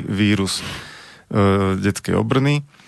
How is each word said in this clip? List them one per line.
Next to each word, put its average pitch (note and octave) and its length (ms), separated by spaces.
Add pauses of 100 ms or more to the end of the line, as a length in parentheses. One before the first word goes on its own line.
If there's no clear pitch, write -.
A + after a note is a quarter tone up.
vírus, G2+ 560 (680)
e, G2 480
detskej F#2+ 400
obrny. C3+ 480 (240)